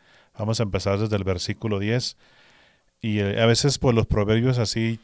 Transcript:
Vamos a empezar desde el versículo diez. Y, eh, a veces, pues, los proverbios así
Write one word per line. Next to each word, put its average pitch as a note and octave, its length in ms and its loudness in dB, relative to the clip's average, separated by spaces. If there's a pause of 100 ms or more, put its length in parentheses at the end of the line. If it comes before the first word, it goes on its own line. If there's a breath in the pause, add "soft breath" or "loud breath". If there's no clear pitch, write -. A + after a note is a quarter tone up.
(360 soft breath)
Vamos A2 220 -2
a A#2 60 0
empezar G2 340 -2
desde G#2+ 160 -2
el F#2+ 100 0
versículo G2 540 -4
diez. A2 380 -2 (840 soft breath)
Y, G#2+ 200 0
eh, G2+ 200 0
a A2+ 60 4
veces, A#2+ 320 2
pues, B2+ 160 2
los A2 120 2
proverbios A2+ 520 2
así A2+ 460 -2